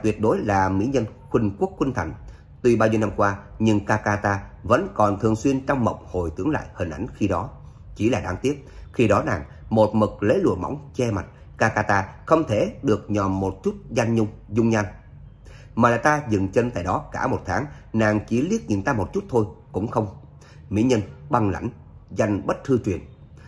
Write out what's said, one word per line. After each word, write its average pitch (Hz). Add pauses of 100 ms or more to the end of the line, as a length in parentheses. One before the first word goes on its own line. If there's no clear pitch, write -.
tuyệt 107
đối 120
là 98
mỹ 95
nhân 135 (260)
khuynh 104
quốc 190
khuynh 135
thành. 78 (480)
Tuy 120
bao 110
nhiêu 110
năm 101
qua, 101 (220)
nhưng 107
ca 110
ca 104
ta 101 (200)
vẫn 139
còn 101
thường 110
xuyên 135
trong 135
mộng 92
hồi 87
tưởng 127
lại 139
hình 85
ảnh 78
khi 101
đó. 90 (460)
Chỉ 110
là 117
đáng 92
tiếc, 143 (240)
khi 113
đó 101
nàng 90 (260)
một 110
mực 107
lấy 101
lụa 95
mỏng 87
che 123
mặt, 98 (320)
ca 117
ca 107
ta 98 (180)
không 160
thể 143
được 107
nhòm 98
một 95
chút 208 (160)
danh 117
nhung, 110 (200)
dung 113
nhan. 110 (880)
Mà 117
là 120
ta 151
dừng 95
chân 120
tại -
đó 117
cả -
một 104
tháng, 98 (260)
nàng 107
chỉ 120
liếc 220
nhìn 98
ta 139
một 104
chút 202
thôi 113 (280)
cũng -
không. 113 (600)
Mỹ 101
nhân 123 (300)
băng 107
lãnh, - (400)
danh 104
bất -
hư 131
truyền. 87 (480)